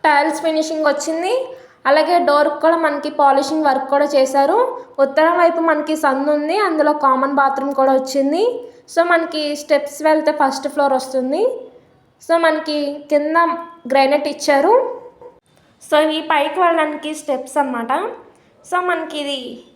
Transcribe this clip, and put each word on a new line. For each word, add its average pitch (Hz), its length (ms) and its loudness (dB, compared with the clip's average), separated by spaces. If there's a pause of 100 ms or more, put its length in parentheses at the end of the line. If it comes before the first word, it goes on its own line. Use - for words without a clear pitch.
టైల్స్ 302 380 2
ఫినిషింగ్ 311 460 -2
వచ్చింది. 320 460 -2 (520)
అలాగే 311 400 2
డోర్కి 294 380 2
కూడా 330 120 4
మనకి 302 340 -2 (100)
పాలిషింగ్ 277 480 2
వర్క్ 269 240 0
కూడా 285 120 2
చేశారు. 277 540 2 (460)
ఉత్తరం 320 340 2
వైపు 339 300 2
మనకి 302 280 0
సందు 285 340 0
ఉంది, 302 360 0
అందులో 311 260 2 (120)
కామన్ 269 360 2
బాత్రూమ్ 269 400 0
కూడా 269 180 4
వచ్చింది. 277 440 0 (520)
So, 339 180 2
మనకి 302 500 -2
స్టెప్స్ 285 460 -2
వెళ్తే 311 240 2 (100)
ఫస్ట్ 277 320 -2
ఫ్లోర్ 285 180 2
వస్తుంది. 262 500 -2 (840)
So, 330 100 2 (100)
మనకి 311 320 -2 (320)
కింద 302 260 2 (560)
గ్రానైట్ 277 420 2
ఇచ్చారు. 294 400 2 (1120)
So, 311 200 2 (100)
ఈ - 20 -4 (120)
పైకి 294 340 -2
వెళ్ళడానికి 302 560 -2
స్టెప్స్ 262 400 -4
అన్నమాట. 247 300 -4 (760)
So, 359 220 -2
మనకి 311 340 -6
ఇది 277 160 -6 (360)